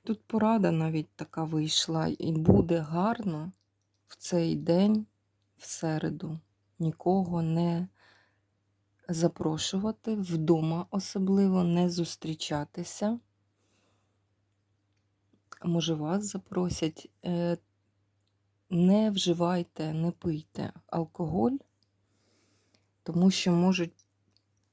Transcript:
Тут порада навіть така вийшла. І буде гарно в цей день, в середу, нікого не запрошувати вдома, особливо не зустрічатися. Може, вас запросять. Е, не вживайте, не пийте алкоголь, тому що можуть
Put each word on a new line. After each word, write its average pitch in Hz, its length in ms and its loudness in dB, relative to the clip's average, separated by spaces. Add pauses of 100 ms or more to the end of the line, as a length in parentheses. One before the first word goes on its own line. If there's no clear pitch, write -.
Тут 220 220 -6
порада 214 460 2
навіть 160 460 0
така 160 280 -6
вийшла. 160 720 -2
І 160 140 -2
буде 170 460 4
гарно 170 720 -4 (540)
в - 100 -20
цей 165 400 -2
день, 190 500 2 (500)
в - 100 -18
середу, 156 720 -6 (400)
нікого 175 640 0
не 170 460 0 (1200)
запрошувати 175 1080 -2
вдома, 165 760 0
особливо 190 760 2
не 175 260 2
зустрічатися. 170 1300 -6 (2500)
Може, 165 300 0
вас 160 300 -2
запросять. - 840 -4 (140)
Е, 175 340 0 (1120)
не 190 400 4
вживайте, 175 840 -2
не 165 180 -2
пийте - 640 -6 (140)
алкоголь, 175 680 -2 (1500)
тому 170 280 4
що 185 220 2
можуть 175 520 2 (680)